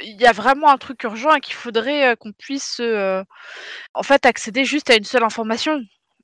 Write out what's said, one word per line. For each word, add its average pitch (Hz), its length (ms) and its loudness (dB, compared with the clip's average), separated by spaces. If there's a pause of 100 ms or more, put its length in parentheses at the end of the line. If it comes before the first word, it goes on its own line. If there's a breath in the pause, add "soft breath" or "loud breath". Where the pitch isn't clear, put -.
il 214 160 -14
y 240 60 6
a 233 60 8
vraiment 269 380 4
un 262 80 6
truc - 240 -14
urgent 240 320 0
et 277 60 2
qu'il - 140 -12
faudrait, 240 580 0
euh, 226 40 0
qu'on 214 160 -16
puisse, - 480 -10
euh, 196 420 -2 (680 loud breath)
en 151 100 -6
fait, 277 220 2
accéder 233 400 0
juste 277 240 -4
à 233 80 6
une 208 80 0
seule 240 200 0
information. 233 580 -2 (420)